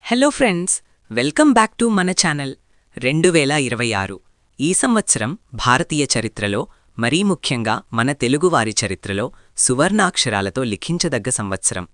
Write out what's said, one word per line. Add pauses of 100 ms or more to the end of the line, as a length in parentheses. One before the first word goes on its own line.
హలో
ఫ్రెండ్స్, (420)
welcome
back
to (120)
మన
ఛానల్. (520)
రెండు
వేల (140)
ఇరవై (140)
ఆరు. (520)
ఈ (120)
సంవత్సరం (320)
భారతీయ (100)
చరిత్రలో, (420)
మరీ (120)
ముఖ్యంగా (220)
మన (100)
తెలుగువారి
చరిత్రలో (380)
సువర్ణాక్షరాలతో
లిఖించదగ్గ (100)
సంవత్సరం.